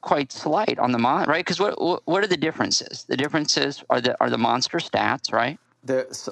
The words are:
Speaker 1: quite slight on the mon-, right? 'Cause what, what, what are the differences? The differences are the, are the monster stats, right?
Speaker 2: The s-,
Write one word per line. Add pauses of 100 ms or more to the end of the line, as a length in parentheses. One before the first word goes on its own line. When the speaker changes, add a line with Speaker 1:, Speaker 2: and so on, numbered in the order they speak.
Speaker 1:
quite
slight
on
the
mon-,
right?
'Cause
what,
what,
what
are
the
differences?
The
differences
are
the,
are
the
monster
stats,
right? (240)
Speaker 2:
The
s-,